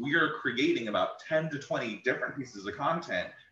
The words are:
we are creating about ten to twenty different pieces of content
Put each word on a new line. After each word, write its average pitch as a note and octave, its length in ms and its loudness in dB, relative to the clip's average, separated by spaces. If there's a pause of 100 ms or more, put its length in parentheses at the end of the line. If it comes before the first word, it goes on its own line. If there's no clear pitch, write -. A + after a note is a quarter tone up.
we C#3+ 140 2
are D#3 260 4
creating B2+ 460 2
about - 320 0
ten D#3+ 320 0
to C#3+ 80 -4
twenty A2+ 440 -2
different - 320 0
pieces G2+ 300 -8
of G2+ 100 -4
content C#3+ 540 0 (220)